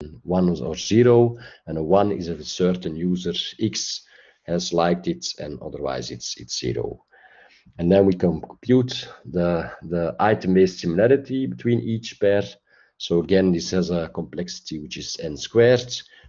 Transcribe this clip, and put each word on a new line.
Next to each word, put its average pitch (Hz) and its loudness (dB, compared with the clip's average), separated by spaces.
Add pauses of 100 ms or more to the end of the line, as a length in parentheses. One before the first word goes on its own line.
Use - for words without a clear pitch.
(220)
ones 87 0
or 78 -6
zero, 120 4 (300)
and 80 -6
a 80 -2
one 98 4
is 87 -6
if 80 -6
a 73 -14
certain 90 -2
user 90 -2 (260)
X - -4 (400)
has 87 -4
liked 87 0
it, - -6 (120)
and 73 -12
otherwise 69 -8
it's, - -12
it's - -10
zero. - -6 (760)
And 85 2
then 98 6
we 98 4
can 90 0
compute - -2 (160)
the, 85 -2 (120)
the 85 -2
item-based 95 4
similarity 123 2
between 120 -2
each 113 -6
pair. 101 4 (580)
So 85 2
again, 92 4
this 85 -2
has 90 0
a 82 -2
complexity - -10
which 73 -14
is 76 -10
n 76 -8
squared, 123 4 (340)